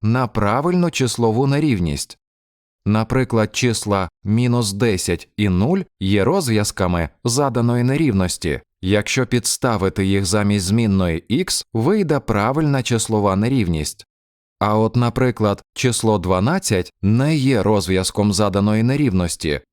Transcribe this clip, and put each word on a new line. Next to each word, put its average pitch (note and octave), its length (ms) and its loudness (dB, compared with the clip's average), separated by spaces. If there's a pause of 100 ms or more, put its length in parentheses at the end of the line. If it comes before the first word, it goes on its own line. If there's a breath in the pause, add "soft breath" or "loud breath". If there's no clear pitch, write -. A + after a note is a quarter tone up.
на A#2+ 240 0
правильну D3 640 0
числову A#2+ 560 0
нерівність. A#2+ 720 -2 (680)
Наприклад, A2 680 0
числа G2+ 520 0 (160)
мінус A#2+ 480 0
десять G2 640 -2
і G#2 120 0
нуль A2+ 320 2 (200)
є F#2+ 240 2
розв'язками G#2 840 0 (160)
заданої A#2+ 600 0
нерівності. G2 760 0 (220)
Якщо G#2 440 0
підставити G#2 800 0
їх G2 200 0
замість G2+ 380 0
змінної F#2+ 640 0
ікс, E3 440 -2
вийде D3+ 480 0
правильна C3 600 0
числова G#2+ 540 0
нерівність. G2 680 -2 (520)
А G#2+ 200 0
от, A2 180 0
наприклад, A#2+ 680 0 (120)
число A2 440 0
дванадцять F#2 720 0 (100)
не B2+ 340 2
є C3 260 2
розв'язком G2 720 0
заданої G#2 500 2
нерівності, F#2 800 0 (120)